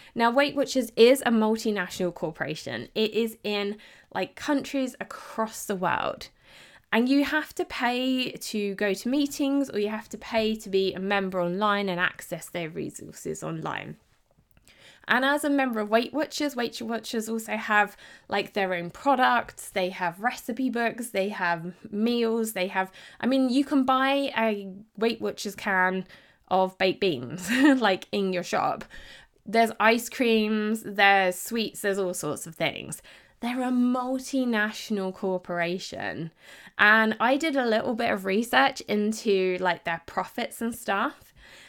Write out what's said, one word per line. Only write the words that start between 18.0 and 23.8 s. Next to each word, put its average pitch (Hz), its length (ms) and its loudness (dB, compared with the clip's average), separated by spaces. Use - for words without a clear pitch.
like, 202 260 -2
their 190 220 0
own 170 160 -6
products. 247 800 0
They 185 180 0
have 185 320 -4
recipe 247 480 -2
books, 226 400 -2
they 196 200 0
have 175 440 -4
meals, 226 640 0
they 185 140 -2
have, 190 240 -2
I - 60 -2
mean, 262 240 4
you 269 160 2
can 269 200 4